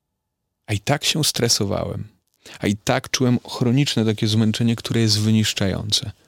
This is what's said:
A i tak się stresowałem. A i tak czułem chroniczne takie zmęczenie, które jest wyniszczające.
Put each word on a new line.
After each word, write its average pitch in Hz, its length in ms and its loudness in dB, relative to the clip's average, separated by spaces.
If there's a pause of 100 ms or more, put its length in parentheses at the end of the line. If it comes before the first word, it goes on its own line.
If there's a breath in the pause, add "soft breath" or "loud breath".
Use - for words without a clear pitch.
(640)
A 107 80 -4
i 101 60 0
tak - 260 0
się 151 180 0
stresowałem. 98 840 -2 (520 loud breath)
A 143 80 0
i 123 80 2
tak - 340 -2
czułem 123 300 2 (100)
chroniczne 123 560 0
takie 110 220 0
zmęczenie, 110 480 2
które 117 260 -2
jest 107 180 2
wyniszczające. 104 920 0 (160)